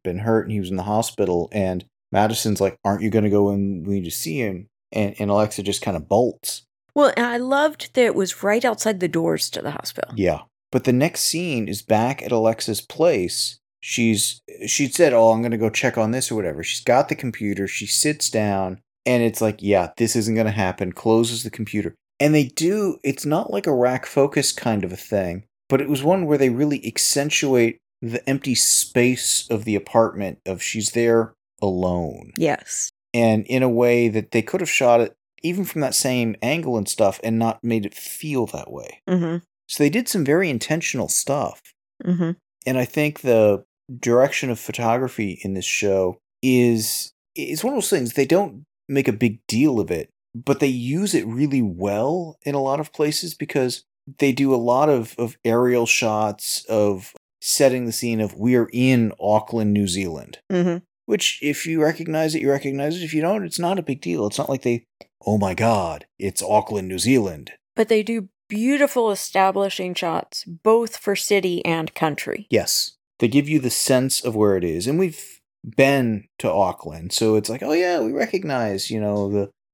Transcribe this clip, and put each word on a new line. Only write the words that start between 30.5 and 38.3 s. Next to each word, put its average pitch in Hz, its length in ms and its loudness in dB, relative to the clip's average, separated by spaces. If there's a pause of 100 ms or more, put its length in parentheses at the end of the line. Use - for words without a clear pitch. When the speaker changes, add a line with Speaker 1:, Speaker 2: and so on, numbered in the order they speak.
Speaker 1:
she's 107 300 -4
there 117 420 2 (260)
alone. 90 760 -2
Speaker 2:
Yes. - 540 -4 (220)
Speaker 1:
And 110 340 2
in 131 180 0
a 127 40 2
way 120 400 4
that 107 220 -2
they 113 120 2
could - 180 -4
have 165 100 -4
shot 120 300 6
it 110 140 -2 (280)
even 180 220 -2
from 165 160 -6
that 139 160 0
same 123 440 0
angle 139 360 -2
and 98 120 -2
stuff 98 360 2
and 113 160 0
not 113 240 -2
made 113 200 0
it - 100 -10
feel - 520 -4